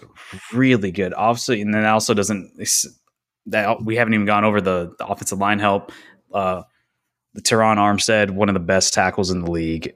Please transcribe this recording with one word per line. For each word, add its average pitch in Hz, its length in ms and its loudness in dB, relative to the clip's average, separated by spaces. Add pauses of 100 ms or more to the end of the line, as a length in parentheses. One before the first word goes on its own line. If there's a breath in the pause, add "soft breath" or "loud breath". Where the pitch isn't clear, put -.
(520)
really 117 400 2
good. 90 220 -4
Obviously, 117 480 0
and 104 100 -2
then 107 140 2
also 110 300 2
doesn't, 98 420 -2
it's, - 300 -2 (600)
that 107 360 0
we 110 140 -2
haven't 113 180 2
even 104 100 2
gone 104 180 4
over 107 160 4
the, 90 380 -2
the - 80 -8
offensive 98 320 -6
line 101 220 0
help. 101 320 0 (420 loud breath)
Uh, 92 300 -2 (720)
the 101 60 -14
Teron 110 360 4
Armstead, 101 540 2
one 101 180 -2
of 98 40 0
the 95 80 -2
best 92 320 0
tackles 92 360 0
in 90 120 -2
the 85 100 -4
league, 82 440 -4